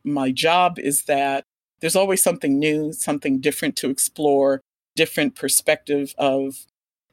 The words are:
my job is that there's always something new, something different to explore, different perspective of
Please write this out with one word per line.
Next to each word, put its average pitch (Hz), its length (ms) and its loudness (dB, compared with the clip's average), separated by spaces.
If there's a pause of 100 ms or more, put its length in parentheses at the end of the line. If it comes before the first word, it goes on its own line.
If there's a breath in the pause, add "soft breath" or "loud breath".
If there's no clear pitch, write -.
my 135 280 -2
job 170 480 2
is - 240 -2
that 139 400 0 (360)
there's 160 160 -2
always 190 280 2
something 143 360 0
new, 151 340 0
something 143 460 -2
different 147 380 -2
to 127 120 -4
explore, 139 720 0 (340)
different 156 400 0
perspective 143 840 0
of 135 480 -2 (480)